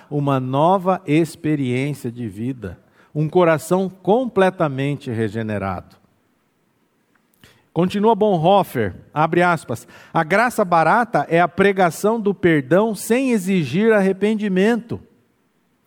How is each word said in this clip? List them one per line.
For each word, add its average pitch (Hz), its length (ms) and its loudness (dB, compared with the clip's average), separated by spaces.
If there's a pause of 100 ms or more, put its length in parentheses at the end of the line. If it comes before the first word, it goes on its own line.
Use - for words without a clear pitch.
(100)
uma 143 300 -2
nova 170 680 0
experiência 143 1040 -2
de 120 160 -10
vida. 107 540 -10 (340)
Um 151 140 -2
coração 180 600 2
completamente 180 1200 0
regenerado. 107 880 -6 (1700)
Continua 196 440 0
Bonhoeffer, 175 800 0 (180)
abre 165 280 2
aspas, 165 440 -2 (260)
"A 165 120 0
graça 214 400 0
barata 175 640 2
é 165 120 2
a 175 60 4
pregação 196 760 0
do 202 140 -2
perdão 170 600 2
sem 254 340 -2
exigir 190 600 0
arrependimento. 202 1080 0 (880)